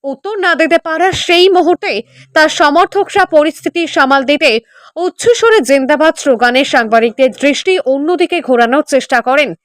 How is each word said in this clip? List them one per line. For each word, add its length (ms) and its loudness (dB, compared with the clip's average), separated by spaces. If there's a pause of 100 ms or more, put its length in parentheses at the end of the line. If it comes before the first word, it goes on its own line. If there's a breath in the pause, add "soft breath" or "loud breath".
উত্তর 320 -10 (100)
না 60 0 (100)
দিতে 160 2 (100)
পারার 260 -2 (120)
সেই 240 2
মুহূর্তে 420 0 (420 soft breath)
তার 160 2 (100)
সমর্থকরা 640 0 (120)
পরিস্থিতি 520 0
সামাল 340 2 (100)
দিতে 200 2 (460 soft breath)
উচ্চস্বরে 640 0 (100)
জিন্দাবাদ 520 2
স্লোগানে 400 2 (120)
সাংবাদিকদের 560 0 (120)
দৃষ্টি 320 0 (200)
অন্যদিকে 440 -2 (100)
ঘোরানোর 460 0
চেষ্টা 340 0
করেন। 220 0 (160)